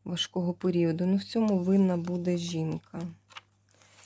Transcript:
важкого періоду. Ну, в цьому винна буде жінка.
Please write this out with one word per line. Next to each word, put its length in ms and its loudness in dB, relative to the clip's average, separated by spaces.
важкого 500 -4
періоду. 520 0
Ну, 100 2
в 80 0
цьому 360 0
винна 380 4
буде 400 -2
жінка. 640 -6